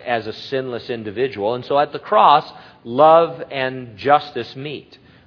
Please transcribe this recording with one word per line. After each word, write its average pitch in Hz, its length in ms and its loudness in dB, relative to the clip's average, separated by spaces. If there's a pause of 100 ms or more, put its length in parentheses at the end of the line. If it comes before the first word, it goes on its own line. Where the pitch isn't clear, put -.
as 117 180 -4
a 110 80 -10
sinless 131 560 -8
individual. 107 640 -4
And 123 120 -8
so 139 120 -2
at 147 140 0
the 147 80 -12
cross, 175 520 4 (320)
love 160 680 4
and 131 440 -8
justice 127 600 -2
meet. 135 420 -14 (300)